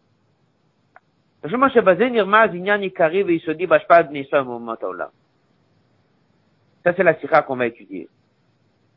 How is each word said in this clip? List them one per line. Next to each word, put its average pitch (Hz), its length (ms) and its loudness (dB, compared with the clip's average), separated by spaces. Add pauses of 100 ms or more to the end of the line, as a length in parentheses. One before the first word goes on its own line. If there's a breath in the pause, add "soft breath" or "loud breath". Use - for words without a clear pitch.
(1400)
Ça, 151 60 -10
je 170 3750 0 (1900)
c'est 190 80 0
la 160 160 2
sikha 151 240 0
qu'on 131 120 -8
va 123 120 -2
étudier. 95 420 -14 (880)